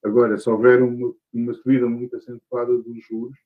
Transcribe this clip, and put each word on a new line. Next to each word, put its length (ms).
Agora, 340
se 120
houver 320
uma, 320
uma 200
subida 340
muito 280
acentuada 640
dos 280
juros 400